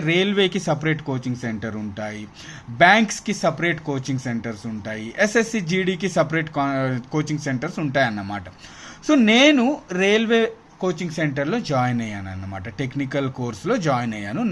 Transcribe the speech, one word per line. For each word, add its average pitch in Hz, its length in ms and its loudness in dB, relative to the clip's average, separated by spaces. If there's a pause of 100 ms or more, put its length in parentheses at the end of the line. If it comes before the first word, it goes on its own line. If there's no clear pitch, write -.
రైల్వేకి 190 580 2
సపరేట్ 156 420 0
కోచింగ్ 127 320 -2
సెంటర్ 110 400 -4
ఉంటాయి, 107 400 -8 (600)
బ్యాంక్స్కి 208 600 6
సపరేట్ 160 480 0
కోచింగ్ 135 380 -2
సెంటర్స్ 117 440 -6
ఉంటాయి, 110 360 -8 (180)
ఎస్ఎస్సి 226 340 0 (120)
జీడీకి 190 460 0
సపరేట్ 160 400 0
కా-, 135 440 0 (140)
కోచింగ్ 151 320 -2
సెంటర్స్ 139 380 -4
ఉంటాయన్నమాట. 104 600 0 (600)
So 302 80 6 (180)
నేను 262 320 6 (380)
రైల్వే 220 380 4 (420)
కోచింగ్ 175 360 -2
సెంటర్లో 147 400 0 (120)
జాయిన్ 123 340 2
అయ్యాను 101 300 -8
అన్నమాట. 95 320 -8 (140)
టెక్నికల్ 135 480 -2 (100)
కోర్సులో 123 380 -2 (100)
జాయిన్ 120 320 0
అయ్యాను, 110 320 -4